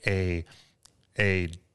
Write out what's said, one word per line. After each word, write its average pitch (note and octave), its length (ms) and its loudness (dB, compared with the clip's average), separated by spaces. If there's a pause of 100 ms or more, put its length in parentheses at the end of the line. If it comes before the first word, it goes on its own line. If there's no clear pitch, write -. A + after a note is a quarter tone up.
a, F2+ 380 0 (760)
a F#2+ 300 2 (260)